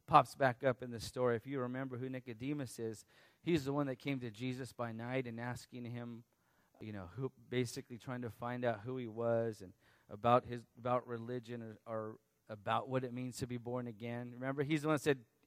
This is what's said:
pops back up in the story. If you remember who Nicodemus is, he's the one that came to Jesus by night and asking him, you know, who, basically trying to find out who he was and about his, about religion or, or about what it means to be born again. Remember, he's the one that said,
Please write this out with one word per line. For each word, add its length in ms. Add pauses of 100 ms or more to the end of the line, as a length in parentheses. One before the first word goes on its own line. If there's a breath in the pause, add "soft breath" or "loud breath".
pops 280
back 280
up 180
in 100
the 100
story. 340
If 100
you 140
remember 380
who 100
Nicodemus 720
is, 240 (380 soft breath)
he's 240
the 80
one 140
that 120
came 220
to 100
Jesus 400
by 220
night 340
and 100
asking 460
him, 400 (560)
you 140
know, 240
who, 140 (180)
basically 480
trying 240
to 80
find 340
out 220
who 100
he 120
was 540
and 120 (360 soft breath)
about 360
his, 160 (160)
about 280
religion 560
or, 240
or 300 (340)
about 380
what 160
it 100
means 240
to 100
be 100
born 300
again. 460
Remember, 300
he's 200
the 40
one 80
that 60
said, 160 (300)